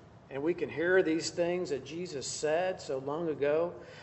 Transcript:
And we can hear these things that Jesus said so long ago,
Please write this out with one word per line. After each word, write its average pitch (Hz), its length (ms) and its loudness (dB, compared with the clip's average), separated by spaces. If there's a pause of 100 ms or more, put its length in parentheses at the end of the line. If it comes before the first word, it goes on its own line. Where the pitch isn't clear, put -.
(300)
And 139 140 -4
we 170 100 2
can 151 140 -2
hear 175 340 4
these 160 280 0
things 175 400 0
that 127 160 -4
Jesus 151 420 -6
said 180 540 0
so 139 240 -4
long 160 240 -2
ago, 151 440 2 (300)